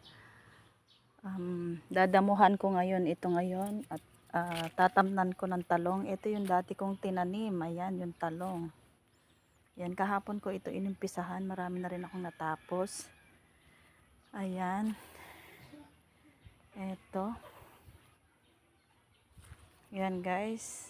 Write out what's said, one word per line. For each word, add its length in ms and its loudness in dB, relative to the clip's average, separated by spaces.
um, 560 -4
dadamuhan 640 8
ko 160 2
ngayon 320 4
ito 240 0
ngayon 640 0
at, 80 -6
ah, 400 -2
tatamnan 640 4
ko 80 -4
ng 240 0
talong. 400 2
Ito 240 -2
yung 160 -2
dati 240 2
kong 240 -4
tinanim. 640 -2
Ayan, 400 -4
yung 160 -6
talong. 560 -4
Ayan, 160 -6
kahapon 480 -2
ko 80 -6
ito 240 -4
inimpisahan. 720 -4
Marami 400 -4
na 80 -6
rin 160 -8
akong 160 -8
natapos. 800 -4
Ayan. 640 -2
Ito. 640 -6
Ayan 320 -2
guys. 640 -4